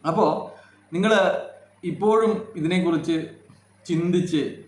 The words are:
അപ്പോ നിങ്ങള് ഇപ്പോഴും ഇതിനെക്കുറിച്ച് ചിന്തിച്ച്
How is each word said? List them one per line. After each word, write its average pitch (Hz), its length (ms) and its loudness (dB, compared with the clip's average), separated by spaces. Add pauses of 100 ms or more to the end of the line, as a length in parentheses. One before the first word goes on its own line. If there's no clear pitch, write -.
അപ്പോ 165 460 0 (380)
നിങ്ങള് 196 500 2 (420)
ഇപ്പോഴും 214 720 0
ഇതിനെക്കുറിച്ച് 165 680 0 (600)
ചിന്തിച്ച് 170 680 0 (120)